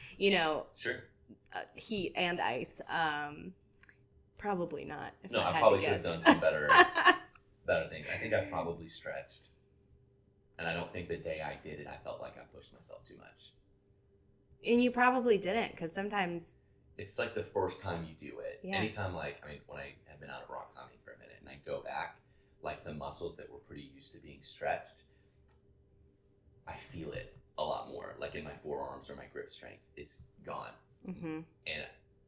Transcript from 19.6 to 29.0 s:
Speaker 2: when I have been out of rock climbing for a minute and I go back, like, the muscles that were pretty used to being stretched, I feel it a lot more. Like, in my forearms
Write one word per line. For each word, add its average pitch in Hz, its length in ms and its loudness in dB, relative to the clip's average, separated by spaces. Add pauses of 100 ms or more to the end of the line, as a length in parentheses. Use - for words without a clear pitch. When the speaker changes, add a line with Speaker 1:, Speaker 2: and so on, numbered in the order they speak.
Speaker 2:
when 69 140 -12
I 69 140 -12 (120)
have 73 120 -20
been 71 120 -14
out 65 140 -12
of - 40 -20
rock 65 260 -12
climbing 62 300 -18
for 60 80 -18
a - 60 -20
minute - 220 -20
and - 100 -20
I 67 60 -16 (100)
go 71 160 -4
back, 71 360 -6 (440)
like, - 200 -8
the 85 120 -10
muscles 76 420 -8
that - 140 -16
were - 80 -16
pretty 71 240 -16
used 69 320 -16
to - 40 -18
being 71 220 -20
stretched, - 640 -4 (1600)
I - 80 -10
feel - 380 -10
it - 240 -10 (220)
a 76 60 2
lot - 240 -2
more. 50 300 -10
Like, - 160 -6
in 80 100 -6
my 73 100 -8
forearms 69 560 -6